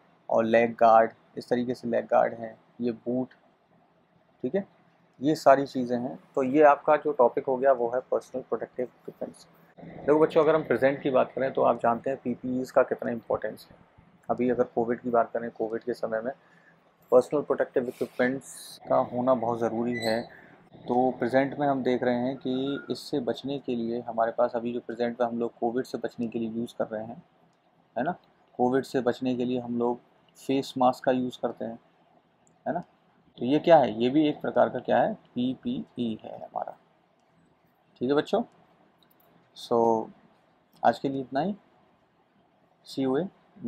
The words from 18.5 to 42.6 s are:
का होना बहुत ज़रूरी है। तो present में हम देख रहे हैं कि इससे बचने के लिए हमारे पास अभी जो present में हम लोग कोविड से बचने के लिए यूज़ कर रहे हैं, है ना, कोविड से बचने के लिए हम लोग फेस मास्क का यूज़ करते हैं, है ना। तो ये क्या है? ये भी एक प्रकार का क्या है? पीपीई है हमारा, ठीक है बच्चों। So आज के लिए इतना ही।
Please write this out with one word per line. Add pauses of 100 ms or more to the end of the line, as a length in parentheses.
का
होना
बहुत
ज़रूरी
है। (380)
तो
present
में
हम
देख
रहे
हैं
कि (120)
इससे
बचने
के
लिए
हमारे
पास
अभी
जो
present
में
हम
लोग
कोविड
से
बचने
के
लिए
यूज़
कर
रहे
हैं, (720)
है
ना, (460)
कोविड
से
बचने
के
लिए
हम
लोग (380)
फेस
मास्क
का
यूज़
करते
हैं, (880)
है
ना। (540)
तो
ये
क्या
है?
ये
भी
एक
प्रकार
का
क्या
है?
पीपीई
है
हमारा, (1200)
ठीक
है
बच्चों। (1120)
So (720)
आज
के
लिए
इतना
ही। (1300)